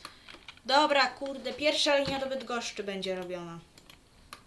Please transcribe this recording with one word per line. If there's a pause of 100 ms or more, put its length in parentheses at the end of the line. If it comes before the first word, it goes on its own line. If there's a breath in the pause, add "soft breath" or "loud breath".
(640 loud breath)
Dobra,
kurde,
pierwsza
linia
do
Bydgoszczy
będzie
robiona. (880)